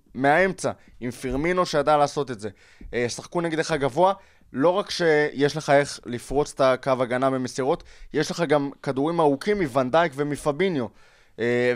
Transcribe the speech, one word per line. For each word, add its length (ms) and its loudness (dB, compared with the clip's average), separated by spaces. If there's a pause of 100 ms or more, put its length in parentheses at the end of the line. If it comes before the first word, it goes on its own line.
(140)
מהאמצע, 580 2 (280)
עם 120 -6
פירמינו 540 -2
שידע 320 2
לעשות 340 0
את 80 -10
זה. 100 -8 (440)
אה, 160 0
שחקו 320 -6
נגדך 300 -2
גבוה, 420 2 (400)
לא 160 4
רק 200 -2
שיש 680 2
לך 120 -8
איך 360 4
לפרוץ 480 -4
את 80 -2
הקו 380 2
הגנה 300 0
במסירות, 540 -4 (300)
יש 180 0
לך 160 -4
גם 220 2 (140)
כדורים 360 -2
ארוכים 420 2
מוונדייק 540 0
ומפביניו, 680 -2 (540)
אה, 360 2